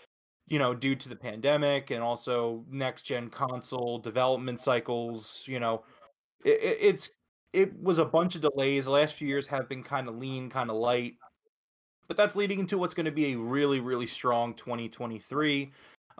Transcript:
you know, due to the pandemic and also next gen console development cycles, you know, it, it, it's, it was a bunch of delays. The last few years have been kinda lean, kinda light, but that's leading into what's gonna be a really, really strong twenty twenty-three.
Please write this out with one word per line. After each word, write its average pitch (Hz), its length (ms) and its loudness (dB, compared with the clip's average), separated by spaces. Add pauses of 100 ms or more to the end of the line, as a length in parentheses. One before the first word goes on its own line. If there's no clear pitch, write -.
(480)
you 151 100 2
know, 123 160 2
due 135 200 0
to 135 140 -6
the 120 80 -12
pandemic 139 760 0
and 117 100 -2
also 117 680 -2
next 131 340 -6
gen 120 260 -6
console 123 680 -4
development 123 600 0
cycles, 117 880 -2
you 131 120 -6
know, 113 220 -2 (640)
it, 147 160 6
it, 202 220 0
it's, 185 280 2 (440)
it 190 280 4
was 175 160 4
a 165 60 6
bunch 175 300 2
of 160 80 -6
delays. 139 420 2
The 135 60 -4
last 151 240 4
few 151 140 -4
years 139 180 0
have 135 200 -4
been 127 160 -8
kinda 131 300 -6
lean, 127 380 -6
kinda 120 240 -4
light, 120 400 2 (920)
but 175 120 -2
that's 208 180 4
leading 202 220 0
into 196 180 -2
what's 180 160 0
gonna 160 180 -2
be 143 220 0
a 123 60 -2
really, 135 420 2
really 123 280 -2
strong 117 440 2
twenty 117 380 -8
twenty-three. 135 800 -2 (480)